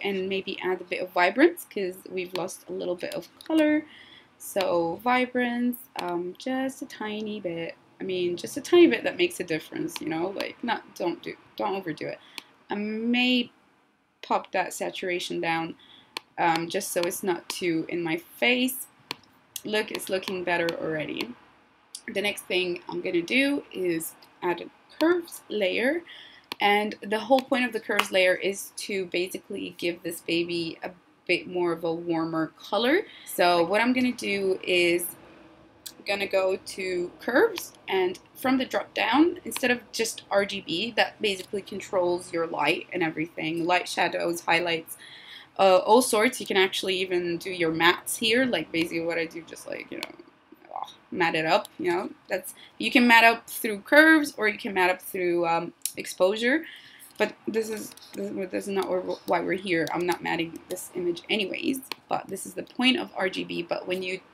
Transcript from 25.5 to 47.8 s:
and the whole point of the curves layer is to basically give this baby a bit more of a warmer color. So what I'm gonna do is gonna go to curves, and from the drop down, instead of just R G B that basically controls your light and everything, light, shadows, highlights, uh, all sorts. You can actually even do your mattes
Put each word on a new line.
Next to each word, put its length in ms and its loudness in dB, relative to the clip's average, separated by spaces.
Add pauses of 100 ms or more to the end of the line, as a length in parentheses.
and 400 2
the 200 -2
whole 200 4
point 240 0
of 80 -4
the 80 -4
curves 300 -2
layer 240 6
is 420 -4
to 300 -4
basically 720 -6
give 260 -4
this 180 -8
baby 640 -4
a 80 -8 (360)
bit 200 0
more 260 -2
of 120 -6
a 80 0
warmer 680 -2
color. 480 0 (200)
So 380 4
what 160 2
I'm 120 2
gonna 200 2
do 500 -2
is 440 2 (1000)
gonna 220 -2
go 280 2
to 540 -4 (100)
curves, 520 2 (160)
and 320 2 (160)
from 220 2
the 60 0
drop 300 -4
down, 500 4
instead 280 -2
of 80 0 (100)
just 400 -4
R 140 4
G 160 -8
B 320 -6
that 280 0
basically 420 -4
controls 720 -2
your 140 -2
light 460 0
and 100 -2
everything, 640 -4
light, 220 2
shadows, 540 -2
highlights, 540 0 (640)
uh, 200 8
all 240 8
sorts. 360 2
You 80 -8
can 100 0
actually 420 2
even 400 -2
do 120 -8
your 220 0
mattes 460 2